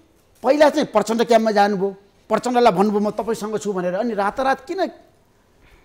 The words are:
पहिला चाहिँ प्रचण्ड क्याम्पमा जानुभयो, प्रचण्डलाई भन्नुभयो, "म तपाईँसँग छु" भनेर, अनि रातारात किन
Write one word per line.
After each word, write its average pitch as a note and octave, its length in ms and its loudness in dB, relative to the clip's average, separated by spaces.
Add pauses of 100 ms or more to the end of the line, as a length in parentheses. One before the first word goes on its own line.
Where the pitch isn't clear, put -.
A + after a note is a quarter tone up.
(440)
पहिला D4 260 4
चाहिँ D4 180 0
प्रचण्ड A3 360 -2
क्याम्पमा A3 280 2
जानुभयो, G3+ 380 0 (400)
प्रचण्डलाई A#3+ 440 2
भन्नुभयो, G3+ 260 2
"म G#3 100 -2
तपाईँसँग G#3+ 480 -6
छु" G3+ 160 -6
भनेर, F3+ 200 -4
अनि A3+ 200 -4
रातारात B3+ 520 -2
किन F4 240 2 (960)